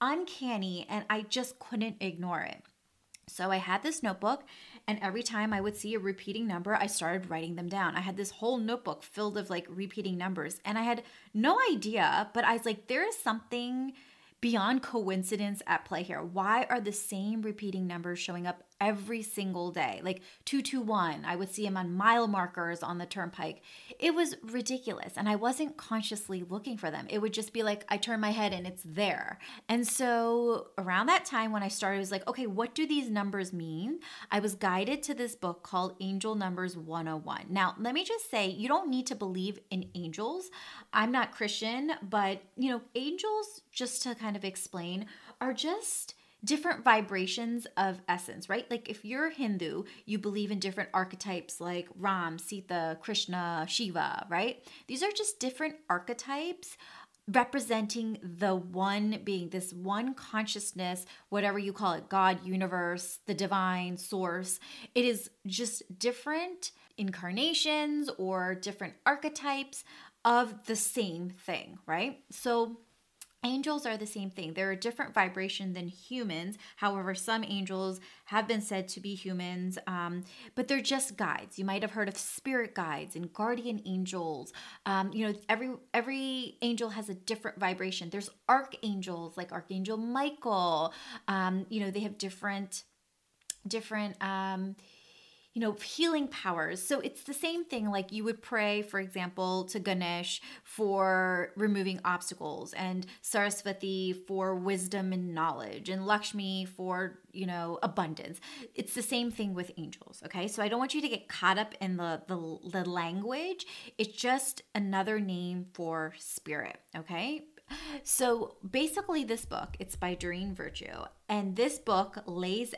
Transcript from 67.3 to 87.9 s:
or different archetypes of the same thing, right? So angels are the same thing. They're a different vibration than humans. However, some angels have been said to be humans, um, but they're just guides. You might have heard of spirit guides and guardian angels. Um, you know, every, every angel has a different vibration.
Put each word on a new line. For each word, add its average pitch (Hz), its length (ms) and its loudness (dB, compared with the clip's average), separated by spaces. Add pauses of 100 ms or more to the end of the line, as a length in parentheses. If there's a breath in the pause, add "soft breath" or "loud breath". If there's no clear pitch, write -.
or 185 360 2
different 190 400 -6 (120)
archetypes 285 800 0 (400 loud breath)
of 220 420 6
the 226 100 0
same 180 540 0
thing, - 560 -6
right? 185 440 0
So 233 500 2 (640)
angels 277 420 0
are 220 100 0
the 214 100 -4
same 208 220 -6
thing. 170 260 -6
They're 190 180 2
a 190 40 0
different 233 380 -4
vibration 190 580 2
than 180 140 -4
humans. 190 720 -4 (200 loud breath)
However, 196 380 0
some 226 300 0
angels 190 560 -2 (240 loud breath)
have 214 240 2
been 220 120 2
said 190 280 -2
to - 120 -8
be 202 140 -6
humans, 180 720 -2
um, 175 380 -2 (320 loud breath)
but 254 100 0
they're 269 140 2
just 262 360 0
guides. - 400 -2
You 190 80 -2
might 196 180 0
have 214 100 -2
heard 214 160 0
of 196 80 -4
spirit 240 580 -2
guides 160 400 -2
and 170 180 -6
guardian 233 520 0
angels. 180 680 -2 (320 loud breath)
Um, 196 280 2
you 214 160 0
know, 208 100 -2 (100)
every, 240 280 0 (180)
every 262 680 0
angel 233 300 2
has 208 180 -6
a 196 60 -4
different 214 460 -4
vibration. 185 500 0